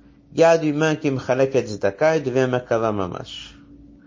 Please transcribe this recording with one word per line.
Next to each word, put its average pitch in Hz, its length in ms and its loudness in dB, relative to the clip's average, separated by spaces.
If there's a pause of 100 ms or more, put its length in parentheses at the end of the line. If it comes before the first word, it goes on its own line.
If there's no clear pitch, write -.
(360)
Yad 165 300 4
humain 156 300 0
qui 151 140 -4
Mchalek 135 460 0
et 120 60 4
Tzedaka, 107 560 -2
il 147 60 -2
devient 127 280 0
Merkava 117 400 0
Mamash. - 640 -8 (500)